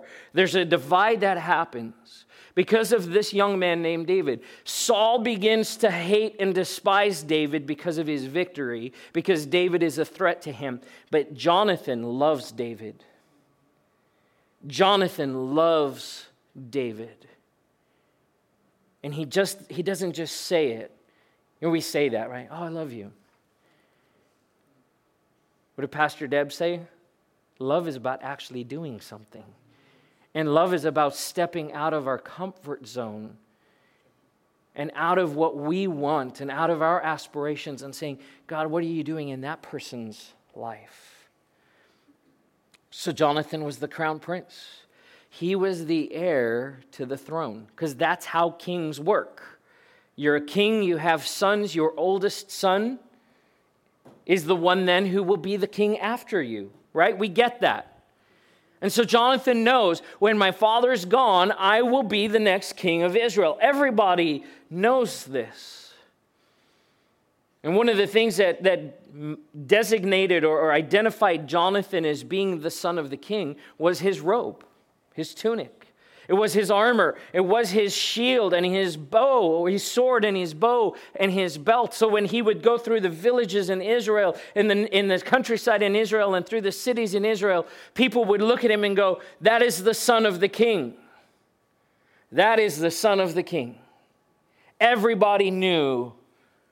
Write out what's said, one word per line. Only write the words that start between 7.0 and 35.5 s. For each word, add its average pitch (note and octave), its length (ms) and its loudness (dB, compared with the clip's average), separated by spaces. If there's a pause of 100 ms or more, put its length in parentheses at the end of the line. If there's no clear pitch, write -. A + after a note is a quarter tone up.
David D3+ 460 -2
because D3+ 300 -6
of D#3+ 100 -4
his C#3+ 160 -4
victory, C3 720 -6 (180)
because E3 340 0
David F3 380 2
is D3 140 0
a D#3 80 -2
threat - 380 -2
to D3+ 100 -10
him. B2 260 -8 (320)
But D3+ 220 0
Jonathan E3 680 0
loves C3 500 -2
David. A2+ 500 -12 (1600)
Jonathan D3 880 0
loves D3+ 720 0 (420)
David. A#2 580 -8 (1800)
And C#3+ 100 -10
he D#3 120 -8
just, F#3 340 -2 (100)
he E3+ 140 -6
doesn't F3+ 300 -4
just D#3+ 220 -8
say D#3 360 0
it. A2 200 -10 (720)
You D#3 60 -2
know, E3+ 40 2
we E3 80 2
say D3 300 0
that, A2+ 220 -4
right? B2 180 -14
"Oh, E3 140 -14
I E3 60 -10
love D#3+ 220 -10
you." G2+ 200 -16 (2750)
What C3+ 80 -8
did C#3+ 80 -8
Pastor D3+ 340 -4
Deb C#3+ 260 -2
say? E3+ 300 -4 (800)
Love D#3 280 -2
is C#3 100 -8
about B2+ 260 -8
actually C3 400 -14
doing C3+ 360 -12
something. G#2+ 440 -20 (880)
And D#3 180 -2
love F3 220 4
is D3+ 120 -2
about D3 300 0
stepping E3+ 560 -6
out D#3 220 -4
of C#3+ 140 -4
our C3 100 -2
comfort D3 680 -14
zone G#2+ 500 -12 (1400)
and D3 220 -8
out E3+ 240 0
of D#3+ 160 -2
what D#3+ 200 0